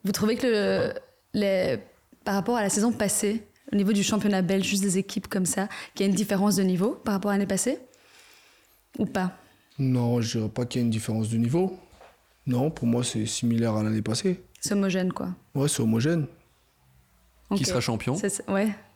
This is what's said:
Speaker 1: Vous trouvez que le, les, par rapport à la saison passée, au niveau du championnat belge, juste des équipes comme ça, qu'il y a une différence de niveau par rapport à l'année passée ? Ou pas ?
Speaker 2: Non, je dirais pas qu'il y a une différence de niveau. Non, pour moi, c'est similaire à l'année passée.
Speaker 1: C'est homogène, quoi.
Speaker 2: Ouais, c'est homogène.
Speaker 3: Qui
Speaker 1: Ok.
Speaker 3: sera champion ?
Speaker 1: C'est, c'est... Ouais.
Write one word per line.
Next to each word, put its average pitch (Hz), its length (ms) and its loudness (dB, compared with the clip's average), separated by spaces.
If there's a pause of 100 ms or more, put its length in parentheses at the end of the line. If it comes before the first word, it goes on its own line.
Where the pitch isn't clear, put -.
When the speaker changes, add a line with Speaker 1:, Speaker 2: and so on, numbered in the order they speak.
Speaker 1:
Vous 196 80 -2
trouvez 214 240 0
que 254 100 -2
le, 196 480 2 (400)
les, 190 440 2 (460)
par 196 100 -2
rapport 214 220 0
à 226 60 0
la 196 80 0
saison 226 220 2
passée, 214 520 -2 (280)
au 202 40 0
niveau 202 160 2
du 202 100 2
championnat 196 400 0
belge, 190 240 2
juste 196 160 -2
des 190 160 0
équipes 196 300 -4
comme 190 180 0
ça, 196 220 -2 (260)
qu'il 196 120 0
y - 20 4
a - 20 4
une 190 60 2
différence 202 400 2
de 196 60 2
niveau 185 300 2 (120)
par 208 100 0
rapport 196 160 -2
à 202 40 2
l'année 196 120 0
passée ? 202 320 -2 (1200)
Ou 220 80 0
pas ? 185 260 -2 (460)
Speaker 2:
Non, 123 420 2
je 113 180 -2
dirais 107 100 -2
pas 123 160 -4
qu'il 123 160 -2
y 120 40 2
a - 0 -
une 117 60 2
différence 110 380 -2
de 113 80 -2
niveau. 156 400 0 (720)
Non, 127 240 0
pour 139 160 -4
moi, 120 180 2
c'est 110 220 -2
similaire 117 480 0
à 107 80 0
l'année 107 200 0
passée. 180 400 -2 (180)
Speaker 1:
C'est - 140 -4
homogène, 185 380 0
quoi. - 160 -6 (260)
Speaker 2:
Ouais, 143 140 2
c'est 127 140 0
homogène. 127 440 2 (1300)
Speaker 3:
Qui 185 80 0
Speaker 1:
Ok. 127 40 0
Speaker 3:
sera 127 140 0
champion ? 117 360 -2
Speaker 1:
C'est, 202 140 -2
c'est... - 200 -8
Ouais. 196 180 2 (280)